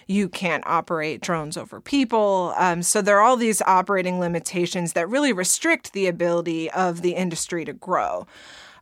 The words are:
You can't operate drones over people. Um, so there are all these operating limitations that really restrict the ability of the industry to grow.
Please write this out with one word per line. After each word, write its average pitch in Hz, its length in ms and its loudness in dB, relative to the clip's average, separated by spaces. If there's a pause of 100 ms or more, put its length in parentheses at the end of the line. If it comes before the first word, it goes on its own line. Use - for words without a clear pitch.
You 196 220 0
can't 170 380 -4
operate 156 560 -2
drones 156 340 -4
over 170 240 -12
people. 208 800 2
Um, 175 240 2
so 190 180 0
there 202 160 4
are 202 60 8
all 247 160 6
these 226 240 2
operating 185 580 2
limitations 175 720 -4
that 170 160 0
really 269 240 2
restrict 214 600 -2
the 196 140 0
ability 170 640 -2
of 175 280 -2
the 175 140 0
industry 170 500 -4
to 147 80 -10
grow. 95 540 -4 (560)